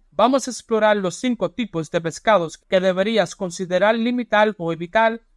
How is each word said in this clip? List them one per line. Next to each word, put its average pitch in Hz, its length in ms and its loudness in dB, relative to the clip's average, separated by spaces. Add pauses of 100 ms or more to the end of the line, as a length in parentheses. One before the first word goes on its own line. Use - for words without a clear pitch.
(100)
vamos 254 380 2
a - 20 -8
explorar 214 460 0
los 185 200 -4
cinco 226 340 -2
tipos 170 400 -6
de 170 100 -2
pescados 165 580 0
que - 220 0
deberías 190 560 0
considerar 180 580 0
limitar 226 640 0
o 165 140 -4
evitar 220 480 0 (160)